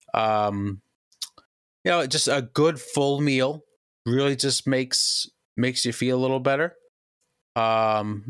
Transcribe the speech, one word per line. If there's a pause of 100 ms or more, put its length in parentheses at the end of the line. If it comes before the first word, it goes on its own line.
(140)
um, (1000)
you
know,
just
a
good
full
meal (420)
really
just
makes, (300)
makes
you
feel
a
little
better. (800)
Um,